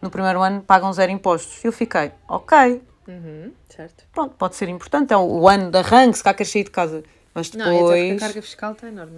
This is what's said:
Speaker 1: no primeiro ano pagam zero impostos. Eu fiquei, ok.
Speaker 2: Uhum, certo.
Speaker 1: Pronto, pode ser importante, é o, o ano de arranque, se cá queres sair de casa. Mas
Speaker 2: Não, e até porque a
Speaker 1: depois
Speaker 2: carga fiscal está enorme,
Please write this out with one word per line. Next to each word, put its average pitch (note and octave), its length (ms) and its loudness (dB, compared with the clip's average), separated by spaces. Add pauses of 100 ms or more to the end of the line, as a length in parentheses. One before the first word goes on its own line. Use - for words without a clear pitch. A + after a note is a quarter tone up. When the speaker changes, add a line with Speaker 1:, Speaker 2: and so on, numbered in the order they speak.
Speaker 1:
no F#3+ 80 -10
primeiro F#3 320 -2
ano G3 200 -2
pagam F#3+ 300 2
zero F#3 200 0
impostos. F3+ 520 -4
Eu A#3 80 -2
fiquei, F3+ 400 -4 (160)
ok. B3+ 540 2 (280)
Speaker 2:
Uhum, E3+ 440 -18 (160)
certo. - 420 -20
Speaker 1:
Pronto, C#4 260 -6
pode F#3 200 -6
ser G3 100 -4
importante, A3+ 460 -2
é G#3 40 4
o, F#3+ 40 4
o F3 260 2
ano G3 240 4
de F3+ 60 2
arranque, A#3 400 6
se - 60 -8
cá G3 100 2
queres - 180 -6
sair G3+ 140 -2
de - 60 -18
casa. D#3+ 320 -6 (300)
Mas E3 200 -8
Speaker 2:
Não, A3 120 -10
e F3 40 0
até F3 100 2
porque F3 140 4
a F3 100 2
Speaker 1:
depois G3 160 -4
Speaker 2:
carga G#3 220 -8
fiscal - 320 -12
está A#3 160 -18
enorme, E3+ 280 -16